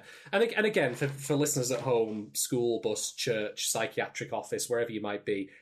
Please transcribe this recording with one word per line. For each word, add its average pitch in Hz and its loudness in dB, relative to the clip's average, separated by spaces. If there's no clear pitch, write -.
And 208 4
ag-, 233 0
and 214 4
again, 156 4
for, 139 0
for - -2
listeners 135 2
at 123 -2
home, 110 2
school, 120 2
bus, 107 -2
church, - -2
psychiatric 113 -4
office, 107 -2
wherever 117 0
you 107 -2
might 104 -4
be, 98 -2